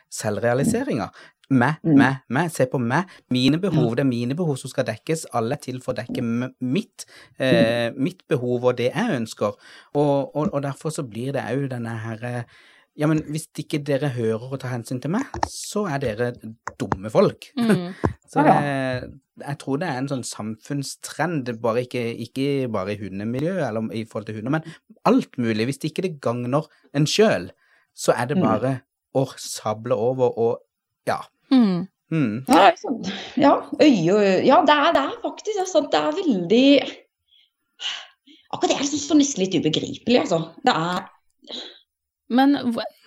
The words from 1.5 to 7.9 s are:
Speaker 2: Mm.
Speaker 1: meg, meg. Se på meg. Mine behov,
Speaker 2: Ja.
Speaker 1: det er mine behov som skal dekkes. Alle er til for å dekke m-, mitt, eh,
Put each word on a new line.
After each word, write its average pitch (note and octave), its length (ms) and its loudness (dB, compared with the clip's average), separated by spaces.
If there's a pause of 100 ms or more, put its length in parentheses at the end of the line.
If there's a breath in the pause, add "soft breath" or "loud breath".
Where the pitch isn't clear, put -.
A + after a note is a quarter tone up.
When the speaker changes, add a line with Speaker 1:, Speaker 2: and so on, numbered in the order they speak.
Speaker 2:
Mm. D#3+ 120 4
Speaker 1:
meg, C3+ 200 6 (100)
meg. D#3 240 -2
Se C3+ 140 0
på C3+ 120 -4
meg. C3 280 0 (240 soft breath)
Mine C3 280 4
behov, D#3+ 340 2
Speaker 2:
Ja. A#2 40 -4
Speaker 1:
det C3 40 -2
er C#3 100 2
mine A#2+ 260 -2
behov D#3+ 220 -2
som C3 120 -12
skal C3 140 -2
dekkes. A#2+ 500 -6
Alle A#2 200 0
er D3 80 -6
til B2 180 -8
for B2+ 140 -6
å - 20 -10 (100)
dekke B2+ 120 -8
m-, A#2+ 420 -2
mitt, C3 460 -4 (340 soft breath)
eh, A#2+ 520 4